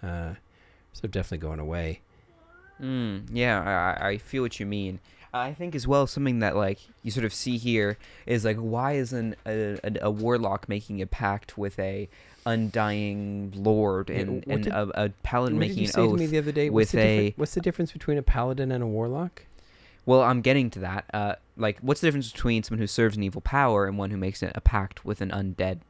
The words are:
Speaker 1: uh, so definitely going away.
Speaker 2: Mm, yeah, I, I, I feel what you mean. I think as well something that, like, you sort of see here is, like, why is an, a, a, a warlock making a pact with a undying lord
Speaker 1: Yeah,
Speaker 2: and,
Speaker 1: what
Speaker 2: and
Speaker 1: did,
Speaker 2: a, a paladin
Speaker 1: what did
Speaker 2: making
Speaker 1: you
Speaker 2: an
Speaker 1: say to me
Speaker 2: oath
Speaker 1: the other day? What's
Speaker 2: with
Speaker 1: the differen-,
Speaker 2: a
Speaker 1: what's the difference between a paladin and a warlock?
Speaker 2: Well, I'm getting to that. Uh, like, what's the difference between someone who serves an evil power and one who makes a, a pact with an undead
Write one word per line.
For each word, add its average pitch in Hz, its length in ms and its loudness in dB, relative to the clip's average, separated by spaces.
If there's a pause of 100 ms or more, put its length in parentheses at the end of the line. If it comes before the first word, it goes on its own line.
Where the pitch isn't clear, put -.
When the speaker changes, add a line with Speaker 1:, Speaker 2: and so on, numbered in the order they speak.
Speaker 1:
uh, 87 340 -6 (580)
so - 120 -10
definitely 92 340 -4
going 78 200 -6
away. 80 400 -4 (800)
Speaker 2:
Mm, 117 520 -4
yeah, 98 640 2
I, 98 80 0
I, - 40 2
I 104 60 -2
feel 131 260 -4
what 120 140 -4
you 101 80 -6
mean. 98 360 -4 (320)
I 123 200 -4
think 170 220 -8
as 120 100 -4
well 139 220 4
something 131 320 0
that, 104 160 2
like, 101 240 0 (240)
you 113 80 -6
sort 113 140 0
of 104 80 -2
see 123 240 -2
here 110 400 0 (280)
is, 113 200 0
like, 107 100 2
why 117 380 -2
is 127 180 -2
an, 113 240 -4 (100)
a, 107 380 -2
a, 107 80 -4 (120)
a 104 80 2
warlock 110 580 0
making 104 320 -6
a 92 40 -2
pact - 520 -4
with 101 220 -6
a 98 280 -4 (380)
undying 104 1080 -2
lord 101 560 2
Speaker 1:
Yeah, - 100 -2
Speaker 2:
and, 98 160 -2
Speaker 1:
what - 120 -8
Speaker 2:
and 107 160 0
Speaker 1:
did, - 100 -2
Speaker 2:
a, 104 320 0
a 101 40 0 (140)
paladin 123 340 0
Speaker 1:
what - 60 2
did - 60 0
Speaker 2:
making - 140 -2
Speaker 1:
you - 40 0
Speaker 2:
an - 40 0
Speaker 1:
say - 160 4
to - 60 4
me 170 120 2
Speaker 2:
oath 151 60 -2
Speaker 1:
the 156 60 2
other 147 160 0
day? 147 160 2
What's 110 240 4
Speaker 2:
with 110 80 4
Speaker 1:
the 110 60 6
differen-, 107 200 4
Speaker 2:
a 104 80 -2
Speaker 1:
what's - 200 -4
the 175 60 0
difference 170 300 -2
between 151 260 -2
a 139 60 -2
paladin 131 480 2
and 123 100 0
a 120 60 0
warlock? 120 560 -2 (640)
Speaker 2:
Well, 131 160 8
I'm 123 180 6
getting 127 300 4
to 101 100 -10
that. 92 240 -4 (100)
Uh, 104 220 0 (220)
like, 107 240 0
what's 135 180 2
the 170 80 4
difference 139 240 0
between 117 320 2
someone 110 160 -4
who 104 80 0
serves 110 300 2
an 101 60 0
evil 95 180 -4
power 120 440 4
and 98 120 -2
one 101 120 -2
who 104 60 -4
makes 95 260 -4
a, - 140 -4
a 107 60 -6
pact - 420 2
with - 160 -4
an 98 120 -4
undead 95 480 -2 (100)